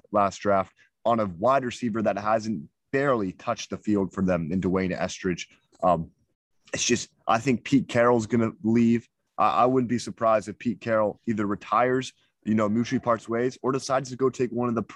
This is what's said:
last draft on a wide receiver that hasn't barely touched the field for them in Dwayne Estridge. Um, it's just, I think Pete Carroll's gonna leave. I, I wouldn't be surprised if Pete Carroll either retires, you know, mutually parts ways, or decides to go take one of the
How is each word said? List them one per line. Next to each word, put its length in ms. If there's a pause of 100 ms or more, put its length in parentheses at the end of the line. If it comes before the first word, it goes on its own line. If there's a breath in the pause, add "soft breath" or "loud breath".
(120)
last 280
draft 340 (320 soft breath)
on 160
a 40
wide 380
receiver 380
that 160
hasn't 460 (320)
barely 380
touched 360
the 80
field 360
for 100
them 300
in 80
Dwayne 440
Estridge. 380 (400 soft breath)
Um, 280 (640)
it's 120
just, 240 (180)
I 120
think 240
Pete 240
Carroll's 400
gonna 240 (120)
leave. 440 (300)
I, 260
I 20
wouldn't 240
be 100
surprised 480
if 100
Pete 220
Carroll 480
either 180
retires, 680 (320)
you 100
know, 140
mutually 300
parts 280
ways, 360
or 80
decides 400
to 40
go 140
take 220
one 180
of 60
the 80 (120)